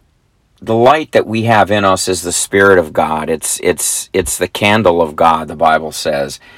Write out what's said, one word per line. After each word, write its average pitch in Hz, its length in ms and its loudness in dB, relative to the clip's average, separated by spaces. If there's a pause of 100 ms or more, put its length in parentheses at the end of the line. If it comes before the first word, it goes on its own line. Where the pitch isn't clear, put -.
(600)
the 110 140 -2
light 139 380 2
that 110 120 2
we 110 180 -4
have 107 280 2
in 104 140 0
us 92 220 0
is 92 160 -4
the 87 80 -6
Spirit 98 460 4
of 78 160 0
God. 78 360 -2
It's, - 320 -6
it's, - 500 -4
it's - 260 -4
the 90 120 -4
candle 104 520 2
of 78 140 -2
God, 80 320 0
the 78 80 -10
Bible 78 380 0
says. 71 460 -6 (180)